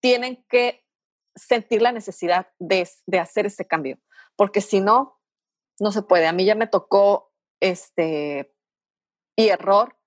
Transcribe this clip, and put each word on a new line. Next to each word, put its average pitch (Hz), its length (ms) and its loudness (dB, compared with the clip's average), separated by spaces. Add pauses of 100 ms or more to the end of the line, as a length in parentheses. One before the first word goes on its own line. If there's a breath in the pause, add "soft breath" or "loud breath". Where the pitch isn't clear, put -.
tienen 247 480 -2
que 247 360 -2 (500)
sentir 226 460 -2
la 240 100 2
necesidad 185 560 -4 (100)
de, 180 320 -2 (160)
de 185 140 -2
hacer 196 260 -4
ese 202 220 -8
cambio, 143 320 -6 (380 soft breath)
porque 202 240 2
si 196 180 0
no, 226 400 0 (600)
no 208 120 -2
se 202 120 -6
puede. 175 240 4
A 165 60 0
mí 185 120 0
ya 214 100 4
me 220 120 -4
tocó, 202 680 0 (260)
este, 151 920 -6 (840)
y 220 100 4
error 202 600 2